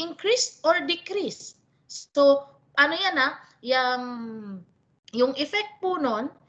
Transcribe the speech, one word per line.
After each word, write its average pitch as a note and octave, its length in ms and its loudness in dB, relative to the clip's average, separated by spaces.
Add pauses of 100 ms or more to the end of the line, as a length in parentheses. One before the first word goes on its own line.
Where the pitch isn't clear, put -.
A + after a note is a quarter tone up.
increase F#4+ 640 -2
or D#4 240 2
decrease? E4+ 720 -6 (300)
So, C#4 580 4 (320)
ano D#4 160 4
yan, F4+ 240 0
ah? C#4+ 160 0 (240)
Yang, B3+ 420 0 (1120)
yung B3+ 240 2
effect G4+ 480 -4
po F4+ 160 -2
nun, B3 320 -2 (160)